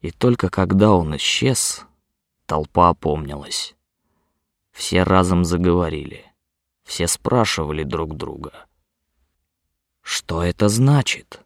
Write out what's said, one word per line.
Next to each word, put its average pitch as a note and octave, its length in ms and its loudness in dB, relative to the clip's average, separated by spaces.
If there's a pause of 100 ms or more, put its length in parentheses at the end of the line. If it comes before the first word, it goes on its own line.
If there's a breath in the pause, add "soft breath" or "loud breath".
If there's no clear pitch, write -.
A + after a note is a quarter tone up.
И E2+ 80 -8
только B2 380 0
когда G2 420 2
он E2 240 2
исчез, - 720 -2 (580)
толпа D#2 440 2
опомнилась. D2+ 840 -6 (960)
Все - 320 -2
разом F2+ 420 4
заговорили. E2+ 840 -2 (520)
Все - 240 -6
спрашивали D#2+ 760 -2
друг D#2 340 -6
друга: D2 500 -14 (1300)
"Что - 420 -6
это F2 260 0
значит? C3 760 0